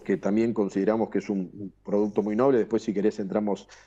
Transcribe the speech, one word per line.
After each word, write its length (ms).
que 120
también 360
consideramos 560
que 100
es 100
un, 300
un 140
producto 380
muy 140
noble. 220
Después, 260
si 100
querés, 240
entramos 500